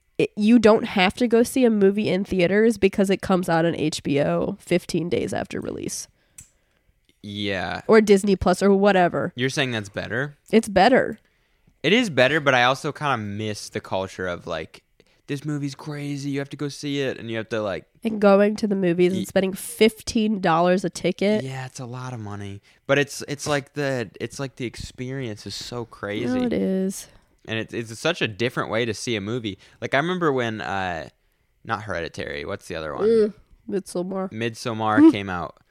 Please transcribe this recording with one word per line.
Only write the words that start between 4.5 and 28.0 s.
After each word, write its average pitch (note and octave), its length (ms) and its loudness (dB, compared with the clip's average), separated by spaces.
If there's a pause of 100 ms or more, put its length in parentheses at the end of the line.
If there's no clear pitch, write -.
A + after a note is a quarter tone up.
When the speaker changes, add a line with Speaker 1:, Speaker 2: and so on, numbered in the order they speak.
Speaker 1:
fifteen F3 520 -2
days - 240 -2
after - 260 -6
release. - 480 -10 (1120)
Speaker 2:
Yeah. G2 640 -4
Speaker 1:
Or A3 140 6
Disney G3+ 360 4
Plus F3+ 260 0
or G3 100 4
whatever. F#3 640 2
Speaker 2:
You're B2+ 140 0
saying C3 220 -2
that's G#2+ 180 -4
better? A2 460 -6 (140)
Speaker 1:
It's A3 180 4
better. G3+ 500 4 (640)
Speaker 2:
It D#3 100 2
is A#3 180 4
better, C3 300 4
but C#3 140 4
I B2 100 6
also C3+ 260 2
kinda C#3 280 -2
miss G#2 500 -6
the A2 120 -8
culture F#2+ 460 -6
of, E2+ 200 -6
like, E2 360 -8 (460)
"This C#3 160 -6
movie's C#3+ 320 -4
crazy, C#3+ 540 -8
you C#3 100 -4
have C#3 100 -8
to C#3+ 60 -14
go D3 120 -4
see C#3+ 320 -6
it," C3 180 -4
and A2+ 120 -10
you A2+ 60 -4
have A2 140 -6
to, A2+ 120 -2
like F#2 240 -4 (160)
Speaker 1:
And A3 180 -4
going G3+ 360 6
to A3 100 -4
the G3+ 80 0
movies F3+ 380 2
Speaker 2:
Ye- F#3+ 80 -2
Speaker 1:
and F#3+ 80 -6
spending F#3+ 240 0
fifteen A3 880 0
dollars F3 440 2
a E3+ 60 -2
ticket. G3 540 0
Speaker 2:
Yeah, C3 220 -8
it's - 140 -16
a B2+ 60 -10
lot B2+ 260 -10
of B2 80 -10
money. G2+ 400 -10 (280)
But C#3 100 4
it's, C#3 300 -2
it's - 180 -8
like C#3+ 280 -2
the, C3+ 360 -4 (100)
it's - 200 -8
like C#3 160 -10
the C3 100 -8
experience B2+ 800 -10
is G2+ 80 -12
so A#2+ 300 -10
crazy. G#2 420 -6 (120)
Speaker 1:
No, B3 80 0
it A3+ 60 -2
is. F#3+ 540 -2 (400)
Speaker 2:
And A2 140 -6
it's, G#2+ 120 -10
it's A2+ 260 -8
such E3+ 240 -2